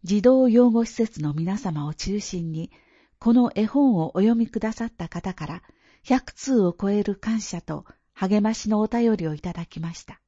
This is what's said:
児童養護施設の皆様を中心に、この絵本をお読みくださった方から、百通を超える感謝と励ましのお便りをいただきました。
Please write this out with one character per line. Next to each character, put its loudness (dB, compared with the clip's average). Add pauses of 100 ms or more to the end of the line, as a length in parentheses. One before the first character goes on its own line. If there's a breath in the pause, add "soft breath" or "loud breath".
児 0
童 6
養 6
護 2
施 -14
設 -4
の -2
皆 -4
様 -6
を -6
中 -6
心 -8
に、 -10 (480 soft breath)
こ 2
の 4
絵 0
本 2
を -2
お 2
読 4
み 0
く -6
だ -4
さ -8
っ -8
た -12
方 -8
か -10
ら、 -12 (400 soft breath)
百 -2
通 0
を 2
超 -2
え 0
る -4
感 -4
謝 -10
と -12 (280 soft breath)
励 0
ま 0
し -6
の 2
お 0
便 2
り -4
を -4
い -10
た -8
だ -8
き -16
ま -8
し -18
た。 -20